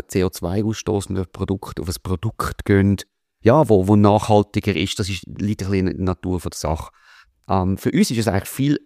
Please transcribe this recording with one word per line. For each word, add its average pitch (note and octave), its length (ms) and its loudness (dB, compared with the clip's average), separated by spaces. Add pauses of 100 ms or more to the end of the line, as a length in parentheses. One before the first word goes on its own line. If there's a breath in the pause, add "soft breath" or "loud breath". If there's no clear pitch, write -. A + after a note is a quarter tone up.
C F#2 160 0
O F#2+ 60 0
zwei F#2 340 -4
ausstoßenden G2+ 680 -4
Produkt - 480 -6
auf E2+ 80 -6
ein F2 120 -6
Produkt - 640 -6
gehen, G2 340 4 (440)
ja, C3 280 4
wo, F#2+ 180 4
wo G#2 80 6
nachhaltiger G#2 800 2
ist. E2 240 -4
Das F#2+ 100 -4
ist, F#2+ 160 -6
liegt G2+ 380 -6
ein F#2+ 60 -6
bisschen F#2+ 180 2
in D#2 100 -4
der F2+ 80 -2
Natur F2+ 340 -2
von - 120 -8
der - 60 -14
Sache. - 340 -4 (580 soft breath)
Ähm, F#2+ 280 0
für - 140 -2
uns G#3 200 2
ist A#2 60 -2
es A2 100 2
eigentlich G2 220 -2
viel C#3+ 360 0